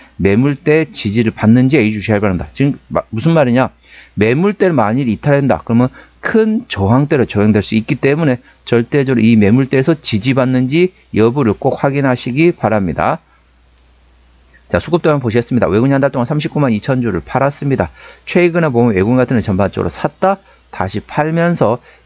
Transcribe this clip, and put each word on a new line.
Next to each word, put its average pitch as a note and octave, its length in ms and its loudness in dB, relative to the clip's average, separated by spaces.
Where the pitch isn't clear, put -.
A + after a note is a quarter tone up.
매물대 C#3 760 0
지지를 A2 400 -2
받는지 B2+ 440 4
예의주시해야 G#2+ 440 0
바랍니다. F#2 320 -2
지금 C#3 260 -2
마-, - 220 -2
무슨 A2+ 220 -2
말이냐? B2+ 380 2
매물대를 F3 580 0
만일 B2 360 0
이탈한다, C3+ 560 0
그러면 A#2+ 240 2
큰 A3 460 0
저항대로 B2+ 580 0
적용될 G#2 380 0
수 - 140 -6
있기 A2 180 -2
때문에 C#3 440 0
절대적으로 B2 600 0
이 A#2 120 4
매물대에서 C3 640 2
지지받는지 B2+ 920 0
여부를 A#2 380 2
꼭 - 320 -2
확인하시기 C#3 680 0
바랍니다. G#2 680 -2
자, F2+ 100 -2
수급도 E3 320 -2
한번 D3 120 0
보시겠습니다. A#2 460 0
외국인 A2+ 260 2
한 C3+ 60 0
달 C#3 100 0
동안 B2 160 -4
삼십구만 D3 460 -2
이천 B2+ 300 -2
주를 G2 180 -2
팔았습니다. C3+ 720 -2
최근에 F3 440 0
보면 A#2+ 240 2
외국인 G2+ 220 2
같은 B2+ 120 2
경우는 A#2+ 140 0
전반적으로 F#2+ 460 -2
샀다, F#3+ 500 -2
다시 G2 300 -6
팔면서 D#3 800 -2